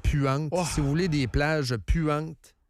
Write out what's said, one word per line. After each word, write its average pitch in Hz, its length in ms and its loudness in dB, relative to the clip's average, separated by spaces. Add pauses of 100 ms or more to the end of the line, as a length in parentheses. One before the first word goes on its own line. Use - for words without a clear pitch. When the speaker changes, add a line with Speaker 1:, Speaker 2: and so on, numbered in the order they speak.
Speaker 1:
puantes. 143 480 0
Speaker 2:
Oh. 180 140 0 (100)
Speaker 1:
Si 156 60 0
vous 139 80 2
voulez 170 200 0
des 143 200 0
plages 143 480 0 (100)
puantes, 151 680 -2 (160)